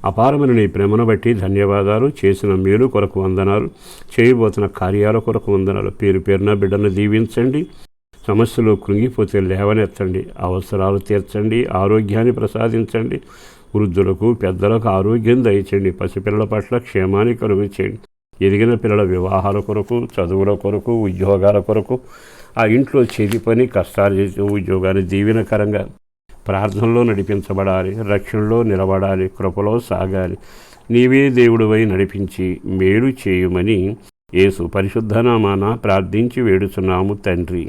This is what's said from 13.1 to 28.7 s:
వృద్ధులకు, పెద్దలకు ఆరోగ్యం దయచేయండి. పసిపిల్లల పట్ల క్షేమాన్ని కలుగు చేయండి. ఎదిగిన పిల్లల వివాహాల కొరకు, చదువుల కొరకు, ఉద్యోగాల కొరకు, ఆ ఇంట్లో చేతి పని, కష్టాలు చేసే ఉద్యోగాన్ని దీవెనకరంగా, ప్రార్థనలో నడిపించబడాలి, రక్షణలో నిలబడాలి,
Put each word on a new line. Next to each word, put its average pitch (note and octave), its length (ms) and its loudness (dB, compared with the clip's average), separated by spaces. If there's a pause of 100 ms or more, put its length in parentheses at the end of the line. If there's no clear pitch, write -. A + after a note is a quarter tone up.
వృద్ధులకు, F#2+ 580 0
పెద్దలకు G#2 560 0
ఆరోగ్యం A2 560 2
దయచేయండి. G2 460 0
పసిపిల్లల G2+ 520 -4
పట్ల G#2+ 340 -2
క్షేమాన్ని G2+ 580 0
కలుగు G#2 280 0
చేయండి. G2+ 360 -6 (460)
ఎదిగిన G#2 300 4
పిల్లల G#2 280 0
వివాహాల F#2+ 560 0
కొరకు, G#2 360 -4 (200)
చదువుల F#2+ 380 0
కొరకు, G2+ 380 -2 (160)
ఉద్యోగాల G2 520 2
కొరకు, G#2+ 360 -2 (640)
ఆ A2+ 80 2
ఇంట్లో B2+ 380 2
చేతి A2 340 -2
పని, A#2 300 2
కష్టాలు G2 480 0
చేసే G2 260 -2
ఉద్యోగాన్ని F#2+ 640 0 (100)
దీవెనకరంగా, G#2 680 0 (640)
ప్రార్థనలో G#2 560 0
నడిపించబడాలి, F#2+ 880 -2 (200)
రక్షణలో G#2+ 520 0
నిలబడాలి, F#2+ 640 0 (100)